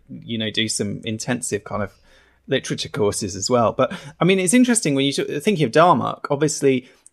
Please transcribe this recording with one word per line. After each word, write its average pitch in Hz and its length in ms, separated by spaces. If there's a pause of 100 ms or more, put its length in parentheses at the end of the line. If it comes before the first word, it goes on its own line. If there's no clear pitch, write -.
you - 280
know, 110 140
do 110 160
some 104 380
intensive 110 580
kind 101 180
of 98 120 (520)
literature 131 440
courses 101 480
as 101 120
well. 120 220
But, - 220 (260)
I 160 60
mean, 190 120
it's 185 160
interesting 240 420
when 135 100
you're - 340
thinking 170 260
of 113 60
Darmok, 143 580
obviously 143 600 (240)